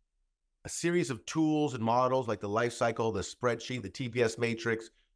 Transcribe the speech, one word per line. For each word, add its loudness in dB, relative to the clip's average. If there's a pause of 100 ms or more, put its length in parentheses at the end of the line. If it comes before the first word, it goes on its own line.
(640)
a -12
series 0
of -8
tools 2
and -4
models 2
like -2
the -4
life 0
cycle, 0
the -2
spreadsheet, -4
the -10
T -6
P 2
S 2
matrix, -2 (260)